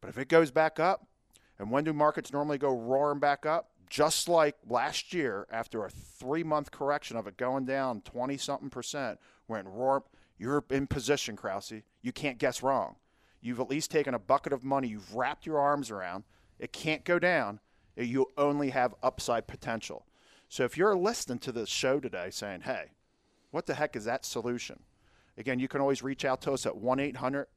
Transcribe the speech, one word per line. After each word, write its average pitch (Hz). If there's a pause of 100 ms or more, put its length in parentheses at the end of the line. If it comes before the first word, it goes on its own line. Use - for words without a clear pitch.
But -
if -
it 127
goes 165
back 156
up, 175 (520)
and 101
when 139
do 156
markets 151
normally 143
go 135
roaring 135
back 143
up? 156 (180)
Just -
like 160 (100)
last 123
year, 120
after 113
a 90
three-month 151
correction 143
of 107
it 101
going 131
down 131
twenty-something 139
percent, 131 (300)
went 104
roar, 131 (320)
you're 131
in 135
position, 127
Krause. 101 (300)
You 123
can't 131
guess 127
wrong. 117 (440)
You've 120
at 127
least 151
taken 143
a 120
bucket 135
of 127
money 135
you've 101
wrapped 131
your 156
arms 143
around. 95 (340)
It -
can't -
go 175
down. 147 (360)
You 123 (100)
only 143
have 127
upside 123
potential. - (420)
So -
if 123
you're 196
listening 180
to 127
this 110
show 139
today 98
saying, 98
"Hey, 101 (580)
what 160
the 151
heck 151
is 110
that 120
solution?" 120 (540)
Again, 123
you 127
can 143
always 139
reach 135
out 131
to 147
us 131
at -
one 123
eight 139
hundred 139